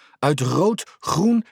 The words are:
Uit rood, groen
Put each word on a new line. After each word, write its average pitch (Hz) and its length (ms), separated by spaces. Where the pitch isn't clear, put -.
Uit 143 200
rood, 139 600
groen 220 520